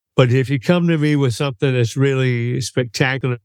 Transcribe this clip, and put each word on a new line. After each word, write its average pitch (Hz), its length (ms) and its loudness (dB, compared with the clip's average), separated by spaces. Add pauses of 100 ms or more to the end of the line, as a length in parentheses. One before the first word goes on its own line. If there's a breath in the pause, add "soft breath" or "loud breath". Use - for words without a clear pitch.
(160)
But 127 160 4
if 127 180 0
you 139 80 0
come 175 300 2
to 165 100 2
me 151 160 0
with 135 200 0
something 139 400 -2
that's 120 220 0
really 131 640 0
spectacular, 127 840 -2